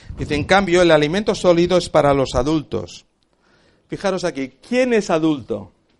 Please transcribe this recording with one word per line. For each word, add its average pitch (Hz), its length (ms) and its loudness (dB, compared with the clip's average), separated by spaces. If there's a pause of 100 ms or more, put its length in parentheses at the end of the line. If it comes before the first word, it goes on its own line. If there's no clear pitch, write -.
(180)
Dice, 139 180 -6
"En 143 100 -4
cambio, 180 360 2
el 170 100 4
alimento 170 440 2
sólido 175 420 2
es 175 120 -2
para 143 240 2
los 135 220 -2
adultos". 127 720 -4 (840)
Fijaros 185 360 -6
aquí, 135 260 -6 (180)
¿quién 247 260 0
es 208 160 0
adulto? 143 600 -2 (280)